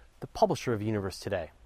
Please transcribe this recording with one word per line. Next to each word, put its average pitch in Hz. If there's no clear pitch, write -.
the -
publisher 175
of 107
Universe 104
Today. 90